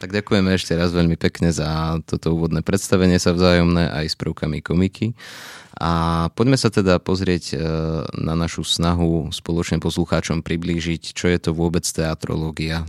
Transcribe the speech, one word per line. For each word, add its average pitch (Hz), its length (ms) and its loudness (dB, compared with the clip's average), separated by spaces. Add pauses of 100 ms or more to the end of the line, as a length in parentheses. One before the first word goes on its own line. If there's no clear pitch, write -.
Tak 92 80 -10
ďakujeme 101 400 2
ešte 90 240 2
raz 87 160 2
veľmi 85 240 4
pekne 85 400 2
za 78 480 -2
toto 80 320 -2
úvodné 82 240 0
predstavenie 92 560 2
sa 90 160 2
vzájomné 87 560 4
aj 78 240 -4
s - 80 -10
prvkami 78 400 -4
komiky. 95 560 0 (640)
A 82 560 0
poďme 131 240 2
sa - 80 2
teda 95 320 2
pozrieť, 92 560 -2
e, - 20 -4 (600)
na 80 160 -2
našu 82 320 -4
snahu 85 640 0
spoločne 85 480 -2
poslucháčom 82 640 -2
priblížiť, 85 720 -4
čo 90 160 0
je 87 80 2
to 82 160 -2
vôbec 82 320 0
teatrológia, 80 1000 -4